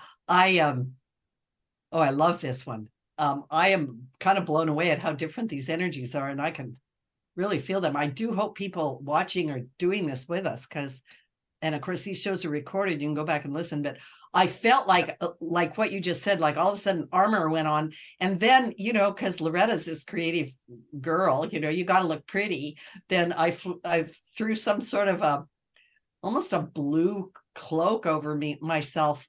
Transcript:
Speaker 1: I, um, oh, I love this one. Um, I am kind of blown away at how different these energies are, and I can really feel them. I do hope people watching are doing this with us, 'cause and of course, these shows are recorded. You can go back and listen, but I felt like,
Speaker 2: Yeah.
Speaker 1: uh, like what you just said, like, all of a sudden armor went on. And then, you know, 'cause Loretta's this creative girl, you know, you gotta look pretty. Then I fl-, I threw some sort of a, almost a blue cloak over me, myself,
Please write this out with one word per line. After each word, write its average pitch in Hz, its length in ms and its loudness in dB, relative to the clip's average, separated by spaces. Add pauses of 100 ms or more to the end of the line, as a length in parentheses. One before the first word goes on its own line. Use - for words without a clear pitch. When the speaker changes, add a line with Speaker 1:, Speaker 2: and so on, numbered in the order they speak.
(280)
Speaker 1:
I, 185 320 6
um, 131 340 2 (1000)
oh, 165 80 2
I 143 100 6
love 160 300 2
this 131 260 -6
one. 110 220 -10 (300)
Um, 143 320 0
I 165 180 4
am 139 400 0 (120)
kind 196 180 4
of 180 80 -2
blown 160 220 2
away 160 220 2
at 151 100 2
how 160 120 -2
different 160 380 -6
these 135 180 -6
energies 156 460 -4
are, 139 140 -2
and 139 120 -6
I 156 120 -2
can 127 260 -12 (580)
really 185 240 -2
feel 190 200 -4
them. 147 160 0
I 147 120 0
do 220 260 -4
hope 208 220 -2
people 165 440 -4
watching 156 500 -2
are 131 120 -6 (160)
doing 185 280 0
this 131 220 -6
with 175 180 -2
us, 131 200 -6
'cause 139 360 -8 (600)
and 160 120 -2
of 143 80 -6
course, 180 200 -4
these 190 180 -8
shows 190 240 -4
are 160 60 -4
recorded. 160 500 -2
You 147 80 -2
can 151 60 -2
go 151 100 -4
back 151 200 -2
and 143 100 -6
listen, 156 280 -4
but 139 160 -6 (340)
I 185 140 4
felt 254 400 4
like, 180 220 4
Speaker 2:
Yeah. 156 120 -6
Speaker 1:
uh, 170 200 -4
like 170 360 0
what 214 160 0
you 196 80 -4
just 170 220 -2
said, 196 180 2
like, 151 160 2
all 175 160 4
of 202 60 -4
a - 20 -6
sudden 185 320 -2
armor 190 380 4
went 160 180 2
on. 151 240 0 (280)
And 185 200 0
then, 247 380 6
you 214 140 -2
know, 202 200 4
'cause 185 280 -4
Loretta's 170 440 2
this 160 200 -8
creative 165 460 -2 (500)
girl, 160 460 2
you 165 140 -6
know, 151 80 -2
you 175 160 -2
gotta 185 220 2
look 156 200 -4
pretty. 175 520 -4 (300)
Then 175 240 2
I 165 180 2
fl-, 175 340 -8
I 170 240 0 (280)
threw 220 180 -2
some 208 280 0
sort 202 260 0
of 175 140 0
a, 147 240 0 (760)
almost 247 300 -2
a 175 80 0
blue 160 720 0 (220)
cloak 180 520 0
over 151 280 -2
me, 147 280 -4
myself, 151 680 0